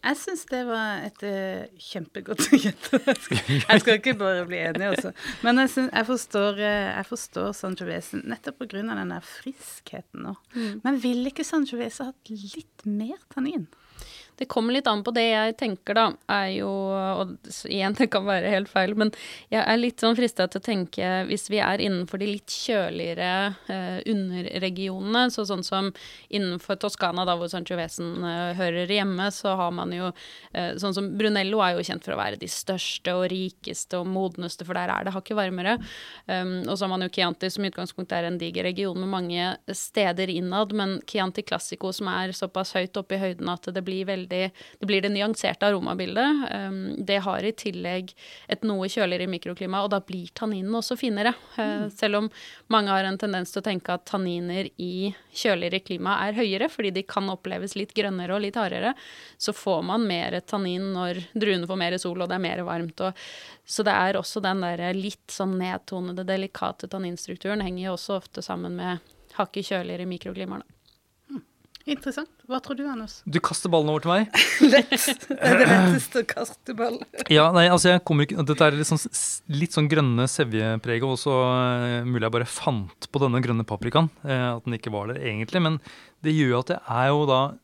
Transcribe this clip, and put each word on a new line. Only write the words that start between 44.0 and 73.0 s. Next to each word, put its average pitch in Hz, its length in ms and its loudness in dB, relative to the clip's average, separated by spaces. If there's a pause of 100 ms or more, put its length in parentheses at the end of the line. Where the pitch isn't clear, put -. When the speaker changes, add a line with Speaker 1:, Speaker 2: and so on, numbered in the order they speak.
Speaker 2:
veldig, 185 260 -6
det 185 560 -6
blir 190 160 4
det 202 80 0
nyanserte 208 560 0
aromabildet, 202 880 0
um, 190 400 -6 (100)
det 196 200 2
har 190 180 -2
i 214 80 -2
tillegg 185 640 -6 (360)
et - 140 -4
noe 196 240 0
kjøligere 180 400 0
mikroklima, 185 560 -4
og 202 80 -2
da 196 80 2
blir 180 340 -8
tanninen 202 440 -4
også 226 200 -4
finere. 226 360 0 (240)
Eh, 214 140 -2 (100)
Speaker 1:
Mm. 208 100 -4
Speaker 2:
selv 208 260 0
om 220 140 0 (380)
mange 214 200 4
har 190 140 4
en 190 140 -2
tendens 185 340 -2
til 196 100 -4
å - 40 -16
tenke 190 240 -2
at 180 160 -2
tanniner 180 720 -2
i 185 360 -4 (200)
kjøligere 185 500 0
klima 185 340 -2 (100)
er 208 60 -2
høyere, 214 360 0
fordi 202 240 -2
de 190 100 -2
kan 196 260 -2
oppleves 185 460 -6
litt 202 180 -6
grønnere 190 420 -2
og 208 60 -2
litt 202 140 -4
hardere, 214 380 -2 (440)
så - 160 -2
får 175 300 0
man 208 240 0
mer 180 340 -2
tannin 190 520 -2
når 180 320 -4 (100)
druene 202 320 2
får 190 100 -2
mer 180 200 0
sol, 180 240 -4
og 175 80 -2
det 180 60 -2
er 185 40 -2
mer 175 240 -2
varmt. 170 380 -6
Og, 185 120 -2 (520)
så - 180 -4
det 196 100 4
er 190 260 4
også 196 220 -6
den 190 200 0
der 175 320 -2
litt 196 340 -6
sånn 190 300 -2
nedtonede, 185 680 -4
delikate 190 640 -4
tanninstrukturen 190 720 -6
henger 185 240 -4
jo 190 80 -4
også 190 280 -4
ofte - 220 -12
sammen 175 320 -6
med 180 240 -4 (380)
hakket 196 280 -2
kjøligere 180 420 -4
mikroklima, 185 520 -8
da. - 40 -14 (680)
Speaker 1:
Mm. 277 100 -10 (460)
Interessant. 294 420 -4 (180)
Hva 254 140 -4
tror 277 140 -8
du, 277 100 -6
Anders? 233 400 -10